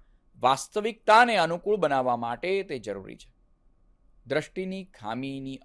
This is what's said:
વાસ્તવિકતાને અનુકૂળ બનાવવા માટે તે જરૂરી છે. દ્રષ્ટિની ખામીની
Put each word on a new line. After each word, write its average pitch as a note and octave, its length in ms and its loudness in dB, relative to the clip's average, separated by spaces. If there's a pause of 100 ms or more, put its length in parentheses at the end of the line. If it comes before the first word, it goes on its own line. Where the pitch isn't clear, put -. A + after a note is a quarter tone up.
(360)
વાસ્તવિકતાને G#3+ 1000 4
અનુકૂળ F3 400 0
બનાવવા C3+ 400 0
માટે A#2+ 460 -4
તે E3 160 -10
જરૂરી G2+ 380 -10
છે. - 160 -20 (960)
દ્રષ્ટિની F#3 580 -6
ખામીની C3+ 800 -10